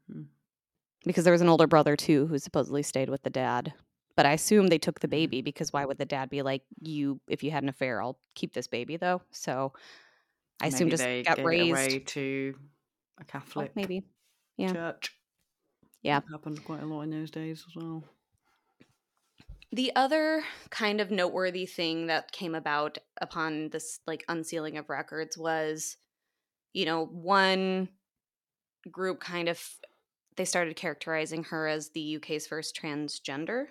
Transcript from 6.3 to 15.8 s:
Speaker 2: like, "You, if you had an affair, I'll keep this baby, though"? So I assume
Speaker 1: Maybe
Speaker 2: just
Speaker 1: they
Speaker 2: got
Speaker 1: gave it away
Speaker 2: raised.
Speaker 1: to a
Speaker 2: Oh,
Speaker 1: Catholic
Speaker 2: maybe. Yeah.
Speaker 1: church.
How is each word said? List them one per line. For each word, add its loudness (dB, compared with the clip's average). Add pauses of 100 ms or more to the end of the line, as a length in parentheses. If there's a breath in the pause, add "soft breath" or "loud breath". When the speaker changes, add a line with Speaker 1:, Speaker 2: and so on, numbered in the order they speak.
Speaker 2:
like, -2 (180)
"You, -2
if -4
you -2
had -2
an 0
affair, -2
I'll -6 (140)
keep -8
this -6
baby, -6
though"? 0 (100)
So -4 (880 soft breath)
I 2
assume 2
Speaker 1:
Maybe 2
Speaker 2:
just 2
Speaker 1:
they -2
Speaker 2:
got 2
Speaker 1:
gave 2
it 4
away 2
Speaker 2:
raised. -
Speaker 1:
to -4 (640)
a -18
Speaker 2:
Oh, -20
Speaker 1:
Catholic -8
Speaker 2:
maybe. -4 (540)
Yeah. 0
Speaker 1:
church. -8 (800)